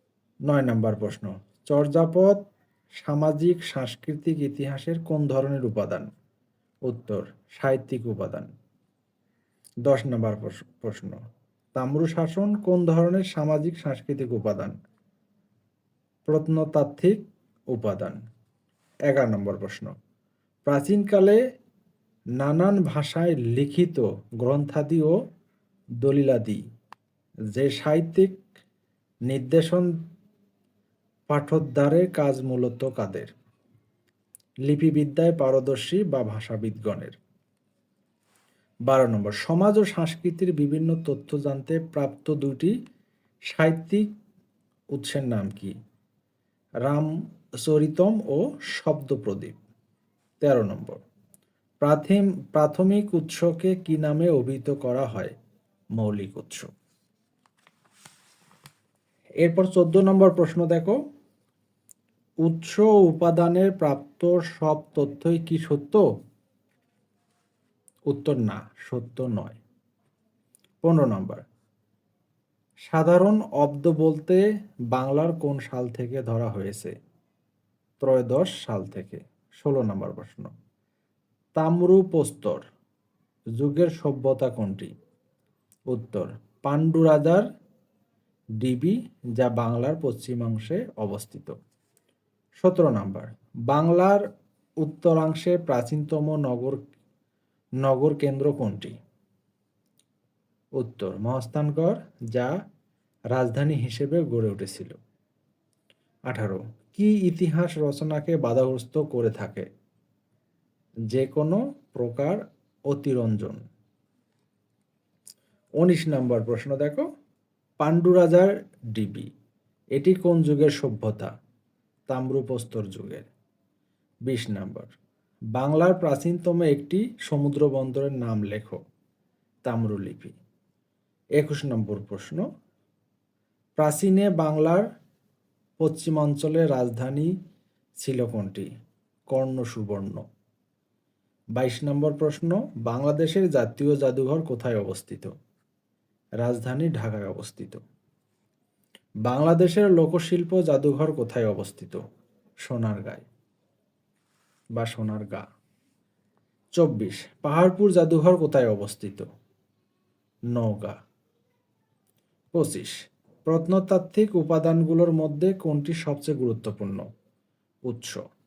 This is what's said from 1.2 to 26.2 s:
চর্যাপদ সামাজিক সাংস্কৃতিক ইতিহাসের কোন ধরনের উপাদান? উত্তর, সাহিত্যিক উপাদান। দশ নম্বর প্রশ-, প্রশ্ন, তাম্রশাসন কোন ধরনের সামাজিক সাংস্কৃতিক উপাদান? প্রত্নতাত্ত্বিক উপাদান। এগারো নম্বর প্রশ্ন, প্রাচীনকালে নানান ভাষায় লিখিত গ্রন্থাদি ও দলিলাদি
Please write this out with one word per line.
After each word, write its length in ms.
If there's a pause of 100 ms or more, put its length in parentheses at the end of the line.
চর্যাপদ 800 (460)
সামাজিক 760
সাংস্কৃতিক 760
ইতিহাসের 640
কোন 240
ধরনের 380
উপাদান? 460 (680)
উত্তর, 440 (240)
সাহিত্যিক 560
উপাদান। 420 (1300)
দশ 260
নম্বর 300
প্রশ-, 280 (180)
প্রশ্ন, 300 (640)
তাম্রশাসন 800
কোন 300
ধরনের 380
সামাজিক 560
সাংস্কৃতিক 520
উপাদান? 480 (1500)
প্রত্নতাত্ত্বিক 920 (480)
উপাদান। 540 (800)
এগারো 300
নম্বর 280
প্রশ্ন, 380 (680)
প্রাচীনকালে 960 (680)
নানান 560
ভাষায় 520
লিখিত 640 (340)
গ্রন্থাদি 680
ও 280 (640)
দলিলাদি 760 (720)